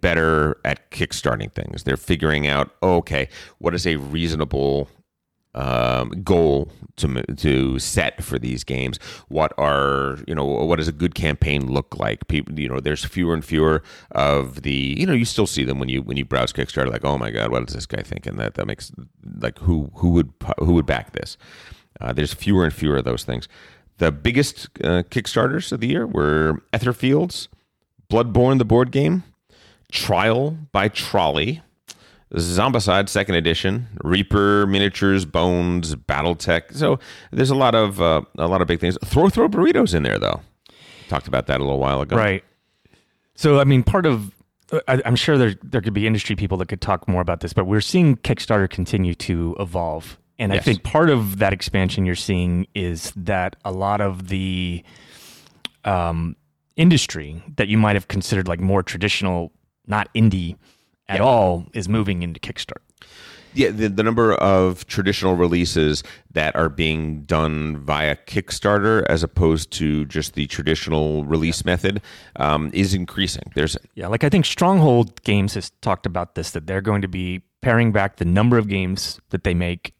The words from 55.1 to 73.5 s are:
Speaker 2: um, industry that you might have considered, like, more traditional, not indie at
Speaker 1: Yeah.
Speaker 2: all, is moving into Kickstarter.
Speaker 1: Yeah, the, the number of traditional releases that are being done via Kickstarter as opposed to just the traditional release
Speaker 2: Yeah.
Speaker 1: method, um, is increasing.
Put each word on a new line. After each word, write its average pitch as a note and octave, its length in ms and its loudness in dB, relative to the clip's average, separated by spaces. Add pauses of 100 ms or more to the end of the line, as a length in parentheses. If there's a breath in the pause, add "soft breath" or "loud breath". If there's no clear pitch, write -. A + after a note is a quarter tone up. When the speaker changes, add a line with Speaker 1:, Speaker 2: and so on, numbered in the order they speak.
Speaker 2:
um, E2+ 520 -2 (400)
industry F2+ 640 2 (140)
that G#2+ 120 0
you G#2+ 100 4
might G#2+ 180 4
have F#2+ 120 -4
considered, F#2 380 -2
like, F2 140 -2
more F#2+ 220 2
traditional, F2+ 680 -2 (360)
not G#2 280 -2
indie F#2+ 420 2 (520 soft breath)
at F#2+ 120 -2
Speaker 1:
Yeah. G#2 40 4
Speaker 2:
all, G2 480 4
is F#2+ 160 -6
moving G2 340 0
into E2+ 160 -8
Kickstarter. - 440 -12 (720 loud breath)
Speaker 1:
Yeah, B2+ 160 4
the, G#2+ 180 0
the G2+ 140 0
number A2+ 320 4
of F#2 520 2
traditional F#2+ 500 0
releases E2+ 680 2 (300 loud breath)
that D#2 220 -2
are D#2+ 140 0
being D#2 540 -2
done D#2 560 -2
via D2 380 -2
Kickstarter G#2 920 0
as D#2+ 140 2
opposed D#2+ 520 0
to D2+ 300 0
just D2+ 300 -6
the D2 140 -2
traditional D#2 760 -2
release D#2+ 400 0
Speaker 2:
Yeah. F#2 80 0
Speaker 1:
method, G2 300 -2 (320 loud breath)
um, D2+ 400 0
is F#2+ 180 2
increasing. F#2 520 -4 (100)